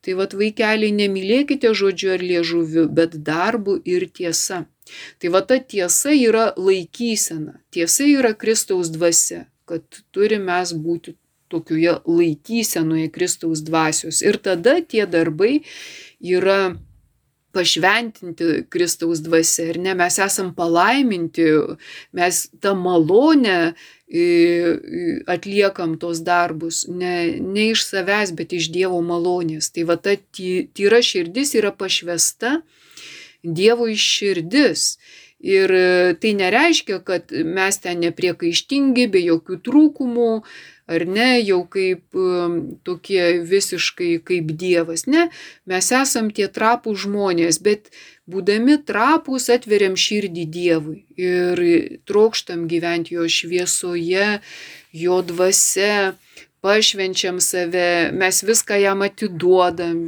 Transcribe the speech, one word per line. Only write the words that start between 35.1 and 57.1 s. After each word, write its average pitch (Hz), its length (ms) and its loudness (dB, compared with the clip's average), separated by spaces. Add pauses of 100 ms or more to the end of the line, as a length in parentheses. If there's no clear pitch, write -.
Ir, 190 340 2
e, 180 460 4
tai 220 160 0
nereiškia, 202 720 0
kad 180 260 -4
mes 190 460 -2
ten 175 240 -6
nepriekaištingi, 175 1080 0
be 190 140 2
jokių 170 400 0
trūkumų, 247 720 2 (560)
ar 165 180 -2
ne, 208 240 2 (140)
jau 190 260 2
kaip, 185 340 -2 (120)
e, 180 320 0 (360)
tokie 180 420 -2 (180)
visiškai 175 800 -2
kaip 165 340 -2
Dievas. 170 480 0
Ne, 320 220 4 (380)
mes 185 260 -2
esam 247 400 0
tie 202 180 -2
trapūs 220 560 -2
žmonės, 185 560 0
bet 208 300 -2 (340)
būdami 208 560 2
trapūs 262 720 0
atveriam 208 400 2
širdį 185 540 -2
Dievui 160 560 -2 (100)
ir 180 480 -2 (460)
trokštam 196 600 0
gyventi 170 460 -4
jo 170 140 -2
šviesoje, 180 1120 -2 (520)
jo 180 300 0
dvasia, 190 920 0 (480)
pašvenčiam 190 760 0